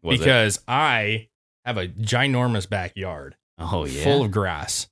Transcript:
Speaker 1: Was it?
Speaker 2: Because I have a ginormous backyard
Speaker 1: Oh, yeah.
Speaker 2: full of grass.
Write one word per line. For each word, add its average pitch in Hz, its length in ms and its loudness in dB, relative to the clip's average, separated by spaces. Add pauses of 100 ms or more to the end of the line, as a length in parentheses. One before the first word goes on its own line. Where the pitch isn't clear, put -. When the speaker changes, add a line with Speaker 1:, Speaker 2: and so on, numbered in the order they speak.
Speaker 1:
Was 82 120 0
it? 76 40 0
Speaker 2:
Because 110 480 4
I 113 600 0 (340)
have 120 140 -4
a 90 100 -2
ginormous 117 800 0
backyard 90 680 -6 (220)
Speaker 1:
Oh, 82 280 -2
yeah. 69 180 -4
Speaker 2:
full 139 200 4
of 104 80 0
grass. 92 600 -2